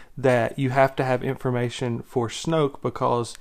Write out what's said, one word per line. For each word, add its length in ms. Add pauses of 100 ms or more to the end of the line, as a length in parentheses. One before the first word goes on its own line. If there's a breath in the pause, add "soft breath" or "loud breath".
(180 loud breath)
that 400
you 120
have 260
to 80
have 180
information 800
for 260
Snoke 540
because 580